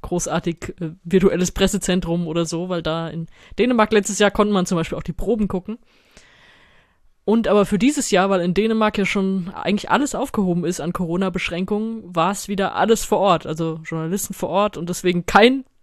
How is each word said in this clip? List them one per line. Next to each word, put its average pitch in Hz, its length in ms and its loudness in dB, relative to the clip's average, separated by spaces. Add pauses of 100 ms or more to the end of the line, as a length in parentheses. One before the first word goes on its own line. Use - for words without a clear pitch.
großartig, 170 800 -4
äh, 165 80 -4 (140)
virtuelles 180 480 4
Pressezentrum 180 760 0
oder 165 220 -2
so, 170 220 -6
weil 175 120 -4
da 160 280 -4
in 165 180 -8 (320)
Dänemark 226 320 4
letztes 208 260 2
Jahr 202 140 4
konnte 208 200 2
man 185 140 2
zum 175 140 0
Beispiel - 180 -4
auch - 60 -8
die 165 100 -6
Proben 214 340 0
gucken. 196 300 -6 (1500)
Und 220 220 2
aber 196 200 4
für 214 100 0
dieses 254 320 2
Jahr, 196 220 4
weil 185 100 2
in 175 140 0
Dänemark 220 420 2
ja 202 80 0
schon 190 480 -2
eigentlich - 380 -4
alles 262 240 2
aufgehoben 185 500 -2
ist 175 160 -4
an 165 120 -4
Corona-Beschränkungen, 185 1120 -4
war's 175 420 -2
wieder 196 260 -2
alles 202 320 2
vor - 140 2
Ort, 175 260 4
also 160 380 -4
Journalisten 165 500 -6
vor - 160 -6
Ort 202 280 0
und 170 120 -6
deswegen 180 380 -2
kein 254 360 4 (200)